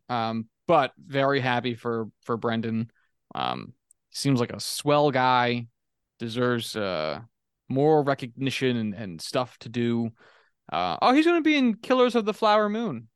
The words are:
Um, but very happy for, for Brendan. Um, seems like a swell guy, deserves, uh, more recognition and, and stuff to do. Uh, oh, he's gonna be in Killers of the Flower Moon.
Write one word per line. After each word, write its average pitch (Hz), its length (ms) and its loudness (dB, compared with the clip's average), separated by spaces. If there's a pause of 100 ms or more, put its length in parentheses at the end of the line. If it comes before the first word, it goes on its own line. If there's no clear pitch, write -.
Um, 113 400 -4 (180)
but 147 320 4
very 139 420 0
happy 123 340 0
for, 113 340 -4 (140)
for 120 140 -4
Brendan. 113 540 -2 (440)
Um, 62 400 -6 (360)
seems 135 300 0
like 117 120 -2
a 104 80 -10
swell 147 520 2
guy, 123 560 2 (500)
deserves, 117 560 -2
uh, 87 460 -4 (480)
more 147 340 4
recognition 131 720 -2
and, 107 180 -4
and 90 260 -10
stuff - 400 -6
to - 80 -14
do. 117 420 -2 (640)
Uh, 87 280 -2
oh, 247 120 4
he's 302 140 4
gonna 349 160 2
be 302 140 2
in 247 180 2
Killers 247 420 2
of 226 80 0
the 208 100 -2
Flower 214 340 2
Moon. 190 480 -6